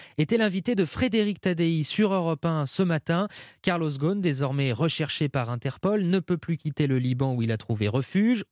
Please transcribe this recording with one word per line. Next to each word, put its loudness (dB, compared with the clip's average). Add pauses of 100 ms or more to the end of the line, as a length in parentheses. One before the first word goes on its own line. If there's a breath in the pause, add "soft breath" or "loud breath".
(160 loud breath)
était 2
l'invité 0
de 4
Frédéric 0
Tadei 2
sur 2
Europe 0
un 0
ce -2
matin. 0 (320 loud breath)
Carlos 0
Ghosn, -2
désormais 0
recherché -2
par -2
Interpol, -2
ne 2
peut -2
plus -4
quitter -2
le 2
Liban 0
où 0
il 0
a -2
trouvé -2
refuge. 0